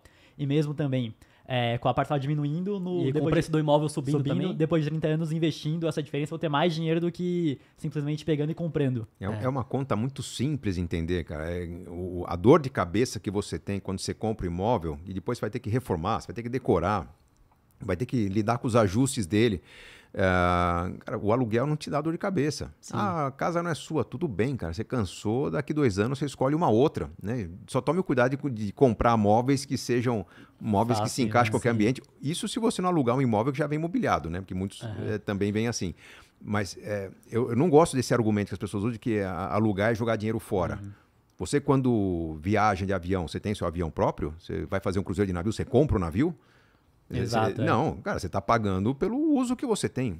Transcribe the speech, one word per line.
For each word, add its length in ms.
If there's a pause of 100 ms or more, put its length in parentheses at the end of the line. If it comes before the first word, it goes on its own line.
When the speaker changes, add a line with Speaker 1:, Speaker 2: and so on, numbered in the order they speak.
(380)
Speaker 1:
E 80
mesmo 280
também, 400 (340)
é, 300
com 100
a 60
parcela 240
diminuindo, 640
no, 220
Speaker 2:
E 40
com 60
Speaker 1:
depois 140
Speaker 2:
o 40
preço 180
Speaker 1:
de 40
Speaker 2:
do 80
imóvel 280
subindo 300
Speaker 1:
subindo, 160
Speaker 2:
também. 220
Speaker 1:
depois 280
de 60
trinta 180
anos 240
investindo 540
essa 160
diferença, 280
eu 0
vou 100
ter 80
mais 260
dinheiro 260
do 120
que 460 (180)
simplesmente 480
pegando 260
e 40
comprando. 520 (140)
Speaker 3:
É, 60
Speaker 2:
É. 180
Speaker 3:
é 40
uma 140
conta 320
muito 300
simples 500
de 60
entender, 440
cara. 260
É, 160 (220)
o, 380
a 80
dor 260
de 80
cabeça 520
que 100
você 300
tem 180
quando 220
você 120
compra 320
o 40
imóvel 580
e 80
depois 240
você 40
vai 80
ter 100
que 100
reformar, 500
você 80
vai 60
ter 80
que 60
decorar, 680 (680)
vai 160
ter 100
que 220
lidar 300
com 80
os 80
ajustes 520
dele. 360 (560)
É, 40 (840)
cara, 140
o 120
aluguel 360
não 100
te 140
dá 100
dor 120
de 60
cabeça. 600
Speaker 2:
Sim. 160
Speaker 3:
Ah, 300
a 40
casa 320
não 80
é 40
sua, 280
tudo 240
bem, 300
cara. 160
Você 100
cansou, 680
daqui 240
dois 240
anos 200
você 60
escolhe 300
uma 160
outra, 400 (120)
né? 280 (160)
Só 160
tome 180
o 40
cuidado 300
de, 160
de 220
comprar 460
móveis 480
que 100
sejam 480 (340)
móveis 420
que 100
se 60
Speaker 1:
Fácil, 100
Speaker 3:
encaixem 240
em 20
Speaker 1:
né? 60
Speaker 3:
qualquer 100
Speaker 1:
Sim. 60
Speaker 3:
ambiente. 280 (200)
Isso 260
se 100
você 220
não 80
alugar 260
um 60
imóvel 320
que 60
já 80
vem 120
mobiliado, 520
né? 100
Porque 140
muitos, 280
Speaker 1:
Aham. 120 (120)
Speaker 3:
é, 120
também 340
vêm 160
assim. 260 (480)
Mas, 380
é, 300 (200)
eu, 200
eu 60
não 120
gosto 260
desse 200
argumento 340
que 60
as 40
pessoas 260
usam 80
de 60
que 220
a-, 320
alugar 400
é 20
jogar 220
dinheiro 240
fora. 420
Speaker 1:
Uhum. 80 (500)
Speaker 3:
Você, 200
quando 800
viaja 460
de 80
avião, 340
você 100
tem 160
seu 120
avião 240
próprio? 480
Você 260
vai 160
fazer 180
um 40
cruzeiro 240
de 80
navio, 180
você 140
compra 300
o 40
navio? 340 (720)
Você 120
Speaker 1:
Exato, 420
é. 20
Speaker 3:
não, 340
cara, 200
você 100
tá 120
pagando 520
pelo 240
uso 380
que 100
você 240
tem. 320